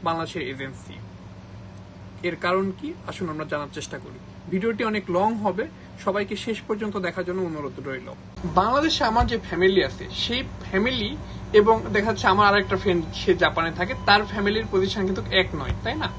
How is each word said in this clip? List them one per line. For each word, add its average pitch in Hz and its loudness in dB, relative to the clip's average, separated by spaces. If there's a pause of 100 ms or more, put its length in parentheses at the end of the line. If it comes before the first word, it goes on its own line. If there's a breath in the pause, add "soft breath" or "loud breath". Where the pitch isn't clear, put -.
বাংলাদেশের 165 -2
এজেন্সি। 135 -10 (1300)
এর 165 -4
কারণ 190 2 (120)
কি? 294 -8 (220)
আসুন 185 -6
আমরা 151 -6
জানার 147 -6
চেষ্টা 151 -8
করি। - -16 (340)
ভিডিওটি 214 0
অনেক 208 -2 (120)
লং 202 4 (160)
হবে, 202 0 (400 loud breath)
সবাইকে 202 0 (100)
শেষ 220 -2
পর্যন্ত 208 -4 (120)
দেখার 175 -4
জন্য 185 -2 (100)
অনুরোধ 143 -6 (120)
রইল। 127 -8 (520)
বাংলাদেশে 285 2
আমার 240 4
যে 233 0 (120)
ফ্যামিলি 185 4
আছে, - -8 (200)
সেই 226 -2 (240)
ফ্যামিলি 220 0 (500 loud breath)
এবং 220 8 (180)
দেখা 208 4
যাচ্ছে 214 0
আমার 202 8
আরেকটা 196 4
ফ্রেন্ড, 175 2 (180)
সে 202 2 (120)
জাপানে 165 2
থাকে, 202 -2 (160)
তার 208 8 (100)
ফ্যামিলির 214 0
পজিশন 190 2
কিন্তু 180 -2 (180)
এক 180 2 (120)
নয়, 127 -2 (100)
তাই 247 -2
না? - -4 (100)